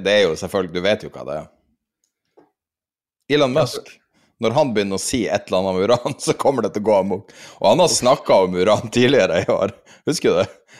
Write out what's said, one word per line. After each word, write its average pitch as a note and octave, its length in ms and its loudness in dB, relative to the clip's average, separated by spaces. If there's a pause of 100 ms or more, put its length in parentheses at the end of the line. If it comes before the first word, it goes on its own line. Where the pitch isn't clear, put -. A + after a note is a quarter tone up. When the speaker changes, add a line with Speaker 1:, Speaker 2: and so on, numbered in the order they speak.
Speaker 1:
det G2 140 2
er G#2 80 4
jo D#2+ 160 -2
selvfølgelig, F#2 340 -4
du F2+ 140 -4
vet G#2+ 180 -4
jo C#2+ 80 -18
hva B1 140 -14
det D2 100 -8
er. - 80 -16 (1800)
Elon C#3 260 0
Speaker 2:
Ja. D#3 80 2
Speaker 1:
Musk, - 300 -10 (460)
når A2+ 140 -2
han D3 220 2
begynner G2 240 -2
å - 20 -8
si A#2 240 -4
et E2+ 220 -4
eller F#2+ 160 -2
annet F#2+ 80 -2
om F#2 160 0
uran, A#2+ 320 -2
<laughs> - 80 -12
så D3 80 -2
kommer B2 320 0
det E2 80 -10
til G#2+ 80 -4
å A2 80 2
gå G2 80 4
amok. F#2+ 320 -6 (300)
Og G2 100 4
han E3 140 4
har - 100 -2
snakket C3 400 2 (140)
om F2+ 100 -2
uran G#2 320 0
tidligere A2 500 2
i - 80 -2
år. G#2 220 0 (320)
Husker - 260 -2
du F2 120 2
det? - 60 -2 (320)